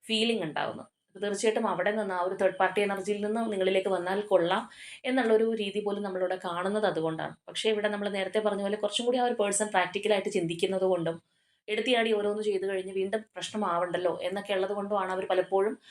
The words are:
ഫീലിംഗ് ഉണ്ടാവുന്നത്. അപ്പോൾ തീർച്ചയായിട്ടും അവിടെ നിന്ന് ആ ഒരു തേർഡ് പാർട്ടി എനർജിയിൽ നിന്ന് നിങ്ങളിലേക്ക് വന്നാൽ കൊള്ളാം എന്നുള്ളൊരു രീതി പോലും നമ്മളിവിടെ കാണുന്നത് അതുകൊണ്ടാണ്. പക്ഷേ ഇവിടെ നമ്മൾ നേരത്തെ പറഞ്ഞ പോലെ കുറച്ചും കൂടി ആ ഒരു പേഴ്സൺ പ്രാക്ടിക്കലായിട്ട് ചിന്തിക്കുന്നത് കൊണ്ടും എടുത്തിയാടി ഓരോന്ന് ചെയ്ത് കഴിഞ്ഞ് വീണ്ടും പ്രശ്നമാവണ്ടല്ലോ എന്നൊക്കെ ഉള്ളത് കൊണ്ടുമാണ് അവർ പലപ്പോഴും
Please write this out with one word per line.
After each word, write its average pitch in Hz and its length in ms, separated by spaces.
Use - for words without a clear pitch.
ഫീലിംഗ് 220 400
ഉണ്ടാവുന്നത്. 147 440
അപ്പോൾ - 180
തീർച്ചയായിട്ടും 214 480
അവിടെ 185 240
നിന്ന് 208 220
ആ 180 80
ഒരു 190 140
തേർഡ് 185 220
പാർട്ടി 190 220
എനർജിയിൽ 202 400
നിന്ന് 214 280
നിങ്ങളിലേക്ക് 190 420
വന്നാൽ 185 320
കൊള്ളാം 185 400
എന്നുള്ളൊരു 226 500
രീതി 208 280
പോലും 202 220
നമ്മളിവിടെ 185 340
കാണുന്നത് 190 480
അതുകൊണ്ടാണ്. 160 480
പക്ഷേ - 260
ഇവിടെ 208 200
നമ്മൾ 202 180
നേരത്തെ 196 340
പറഞ്ഞ 202 200
പോലെ 202 180
കുറച്ചും 220 260
കൂടി 247 140
ആ 247 60
ഒരു 240 120
പേഴ്സൺ 208 300
പ്രാക്ടിക്കലായിട്ട് 196 640
ചിന്തിക്കുന്നത് 185 540
കൊണ്ടും 170 320
എടുത്തിയാടി 226 440
ഓരോന്ന് 208 300
ചെയ്ത് 196 240
കഴിഞ്ഞ് 190 260
വീണ്ടും 196 280
പ്രശ്നമാവണ്ടല്ലോ 175 840
എന്നൊക്കെ 196 320
ഉള്ളത് 190 180
കൊണ്ടുമാണ് 196 400
അവർ 185 140
പലപ്പോഴും 196 480